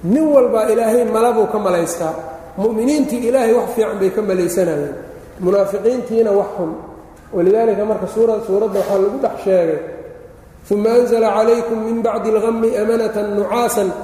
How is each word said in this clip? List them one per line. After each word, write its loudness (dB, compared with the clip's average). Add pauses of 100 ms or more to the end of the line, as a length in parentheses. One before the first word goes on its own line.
nin 2
walba 4
Ilaahay 2
malabuu 2
ka -2
malaystaa. -2 (400)
Mu'miniintii 0
Ilaahay 2
wax 0
fiican -2
bay 0
ka -2
malaysanayeen. -2 (440)
Munaafiqiintiina 0
wax 2
xun. -6 (560)
Walidaalika 2
marka -2
suura-, 0
suuradda 0
waxaa 0
lagu 0
dhex -2
sheegay, 0 (840)
"Thumma 0
anzala 4
calaykum 2
min -2
bacdi -2
al-ghammi 0
amanatan 0
nucaasan 0 (140)